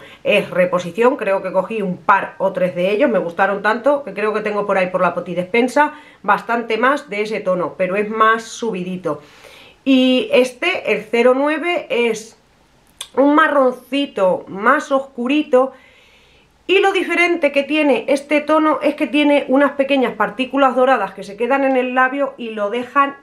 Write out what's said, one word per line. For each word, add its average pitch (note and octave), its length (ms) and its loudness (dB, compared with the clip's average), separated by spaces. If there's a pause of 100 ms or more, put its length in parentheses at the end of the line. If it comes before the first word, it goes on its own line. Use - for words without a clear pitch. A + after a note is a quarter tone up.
(240)
es F3+ 260 2
reposición, F3+ 680 0
creo G3 280 -2
que F3+ 100 -6
cogí F#3+ 280 -2
un F3+ 160 -4
par - 420 0
o F#3 120 0
tres F#3 240 -2
de F3+ 160 0
ellos, C4 180 2
me G3 100 0
gustaron G3 420 -2
tanto A#3 420 0
que F#3+ 100 -12
creo G#3 200 -2
que - 80 -2
tengo G#3 240 -4
por F#3+ 120 0
ahí F#3 100 0
por F3+ 140 -2
la F3 120 2
poti F3 220 -8
despensa B3 580 0 (300)
bastante A3+ 540 -2
más C4 320 0
de G3+ 120 -6
ese G#3+ 200 -6
tono, F3+ 360 -4
pero F#3 180 -2
es G#3 140 -2
más A3 340 2
subidito. F3+ 800 -8 (640)
Y B3+ 460 4
este, B3+ 640 0
el - 180 -4
cero A#3+ 240 4
nueve, D4+ 540 -2
es A#3 480 -4 (760)
un C#4+ 200 4
marroncito C4+ 1120 0
más A#3+ 440 -2
oscurito, C4 840 0 (920)
y F4+ 140 2
lo G4 140 2
diferente E4+ 580 0
que C#4 120 0
tiene C#4+ 440 0
este C#4+ 320 0
tono D#4 420 2
es D4 140 0
que D4+ 120 -2
tiene C#4+ 420 2
unas C#4 240 2
pequeñas C4+ 400 0
partículas B3+ 640 0
doradas B3+ 380 2
que F#3+ 100 -16
se G3 120 -14
quedan C4 300 0
en C4+ 100 2
el B3+ 180 0
labio C4 440 0
y A#3 140 -10
lo G#3 180 -4
dejan B3 540 -2